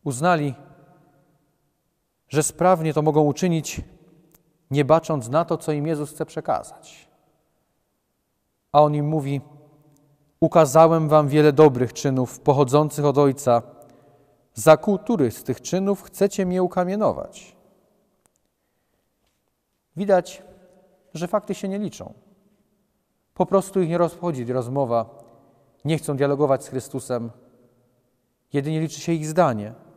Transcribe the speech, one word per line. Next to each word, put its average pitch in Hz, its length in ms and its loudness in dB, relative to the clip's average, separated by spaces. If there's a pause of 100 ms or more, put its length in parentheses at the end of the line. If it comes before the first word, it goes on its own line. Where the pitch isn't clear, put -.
Uznali, 147 500 -2 (1700)
że 147 140 -2
sprawnie 160 520 0
to 151 80 0
mogą 151 220 2
uczynić, 160 560 -2 (880)
nie 143 140 0
bacząc 147 440 0
na 156 160 0
to, 165 120 -4
co 160 160 -6
im 147 140 -4
Jezus 147 240 -6
chce - 160 -10
przekazać. - 840 -10 (1600)
A 147 100 6
On 147 120 2
im 147 140 -2
mówi: 139 320 -4 (1000)
„Ukazałem 160 680 4
wam 151 200 4
wiele 151 240 6
dobrych 131 400 4
czynów 131 480 -4
pochodzących 147 640 2
od 139 140 2
Ojca. 131 440 2 (920)
Za 156 220 6
który 190 540 -2
z - 140 -18
tych - 160 -6
czynów 196 420 -4
chcecie 196 440 -4
mnie 185 160 -2
ukamienować?” 180 960 -4 (2500)
Widać, 185 460 0 (720)
że 170 140 -8
fakty 202 260 -4
się 196 140 -10
nie 196 100 -8
liczą. 165 360 -12 (1200)
Po 180 120 -2
prostu 190 360 -2
ich 160 60 -2
nie 170 100 -4
rozchodzi 160 540 -4
rozmowa. 123 720 -4 (600)
Nie 151 140 -2
chcą 147 180 -6
dialogować 139 480 0
z - 40 -20
Chrystusem. 120 600 -10 (1200)
Jedynie 151 280 -4
liczy 160 200 -8
się 170 120 -4
ich 156 140 -4
zdanie. 127 480 -2 (220)